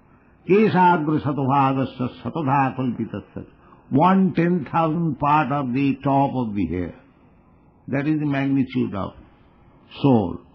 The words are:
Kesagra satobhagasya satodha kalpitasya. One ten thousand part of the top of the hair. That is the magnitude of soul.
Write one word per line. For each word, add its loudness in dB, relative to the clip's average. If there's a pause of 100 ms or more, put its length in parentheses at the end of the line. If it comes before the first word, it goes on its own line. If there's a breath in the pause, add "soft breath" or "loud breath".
(480 soft breath)
Kesagra 4
satobhagasya -2
satodha -2
kalpitasya. -6 (440 soft breath)
One 4
ten 0
thousand -2
part 0
of -4
the 0
top 2
of -4
the -2
hair. -6 (920)
That -4
is 0
the -4
magnitude -2
of -6 (880)
soul. 2 (160)